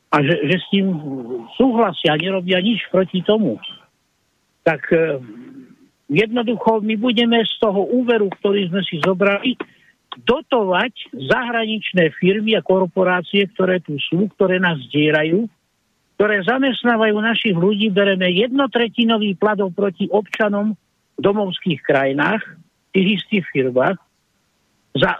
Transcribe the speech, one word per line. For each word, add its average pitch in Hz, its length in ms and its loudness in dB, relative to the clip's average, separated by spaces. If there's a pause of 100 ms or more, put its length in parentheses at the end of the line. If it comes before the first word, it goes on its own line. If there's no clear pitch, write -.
(140)
a 151 80 4
že, 143 140 2 (100)
že 160 160 2
s - 80 -16
tým 196 180 2 (680)
súhlasia, 220 560 2
nerobia 180 480 -2
nič 208 320 0
proti 180 320 0
tomu. 208 320 2 (1040)
Tak, 160 200 0 (120)
e, 160 240 2 (960)
jednoducho 220 720 0
my 220 160 0
budeme 233 400 2
z - 160 -2
toho 202 320 0
úveru, 233 400 2
ktorý 202 400 -2
sme 190 160 -2
si 160 160 -8
zobrali, 202 560 0 (560)
dotovať 220 1040 -2
zahraničné 220 1040 -2
firmy 214 320 2
a 185 100 2
korporácie, 185 880 0
ktoré 185 300 0
tu 147 160 -8
sú, 180 400 -2
ktoré 185 240 2
nás 175 160 0 (120)
zdierajú, 156 600 0 (640)
ktoré 208 300 0
zamestnávajú 233 720 0
našich 214 400 0
ľudí, 208 320 2
bereme 190 400 2
jednotretinový 226 1080 0
plat 214 240 0
oproti 196 540 -2
občanom 208 640 -2 (400)
v - 20 -8
domovských 190 640 0
krajinách, 147 640 0
v - 480 -20
tých 185 140 4 (120)
istých 190 300 -4
firmách, 131 480 0 (960)
za, 175 260 2